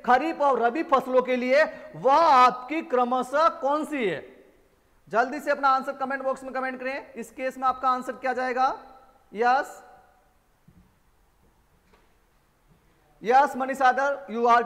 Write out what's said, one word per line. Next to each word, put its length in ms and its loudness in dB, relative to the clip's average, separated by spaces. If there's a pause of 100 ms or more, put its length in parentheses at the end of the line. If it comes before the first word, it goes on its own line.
खरीफ 360 2
और 200 2
रबी 220 0
फसलों 380 2
के 140 -2
लिए, 280 2 (320)
वह 200 2
आपकी 640 4
क्रमशः 680 0 (140)
कौन 240 -2
सी 220 -6
है? 120 -4 (880)
जल्दी 320 -2
से 120 -4
अपना 180 0
आंसर 280 -2
कमेंट 260 -6
बॉक्स 200 -6
में 100 -14
कमेंट 260 -6
करें। 340 -10
इस 180 -14
केस 260 -8
में 100 -2
आपका 220 -2
आंसर 240 -4
क्या 200 -6
जाएगा? 340 -2 (640)
यस, 500 0 (3500)
यस, 320 4
मनीष 220 -6
सागर, 520 0
you 200 -2
are 160 6